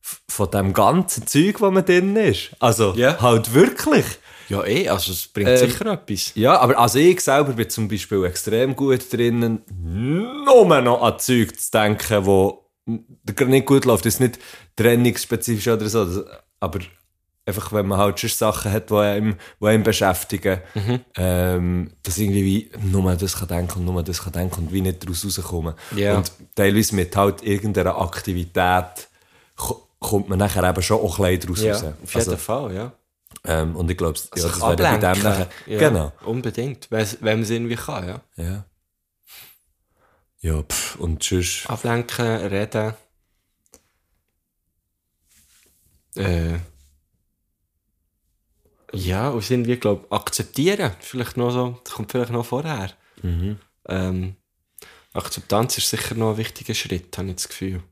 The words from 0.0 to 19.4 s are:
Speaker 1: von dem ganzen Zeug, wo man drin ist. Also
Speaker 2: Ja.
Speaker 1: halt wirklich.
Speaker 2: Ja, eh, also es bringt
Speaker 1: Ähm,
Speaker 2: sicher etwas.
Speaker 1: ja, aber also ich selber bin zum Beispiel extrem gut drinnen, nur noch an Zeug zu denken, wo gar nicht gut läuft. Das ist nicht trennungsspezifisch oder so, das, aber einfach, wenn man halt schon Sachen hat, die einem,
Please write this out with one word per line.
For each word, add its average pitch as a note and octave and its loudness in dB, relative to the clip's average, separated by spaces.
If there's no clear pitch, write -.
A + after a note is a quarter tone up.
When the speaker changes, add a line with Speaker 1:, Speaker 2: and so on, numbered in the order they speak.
Speaker 1:
von - -6
dem G2 0
ganzen B2 2
Zeug, F3+ 2
wo G3 4
man F#3 2
drin F#3 4
ist. F3 0
Also A2 4
Speaker 2:
Ja. C3 4
Speaker 1:
halt A2+ 4
wirklich. A#3 4
Speaker 2:
Ja, G2 -2
eh, A#2+ 0
also F#2 0
es - -8
bringt G#2 0
Speaker 1:
Ähm, B2+ 6
Speaker 2:
sicher B2 2
etwas. D3 -4
Speaker 1:
ja, C3 6
aber A#2 4
also A#2+ 4
ich F3 6
selber C#3 2
bin A2+ -2
zum A2 -4
Beispiel G2 -2
extrem A#2+ -2
gut C3+ 0
drinnen, A#2 0
nur G3 8
noch A#2+ 4
an A#2 2
Zeug A#2+ 0
zu - -6
denken, G#2+ 2
wo G2 4
gar B2+ 2
nicht C3+ 4
gut C3+ 4
läuft. A#2 2
Das A2 2
ist - -4
nicht B2 0
trennungsspezifisch A#2 2
oder G#2+ 0
so, G#2+ 0
das, F2+ -4
aber F#2 -4
einfach, G#2 -8
wenn G#2 0
man G2 0
halt G2+ 2
schon A#2 -2
Sachen G#2+ 0
hat, G#2+ -2
die G#2+ 2
einem, G#2 2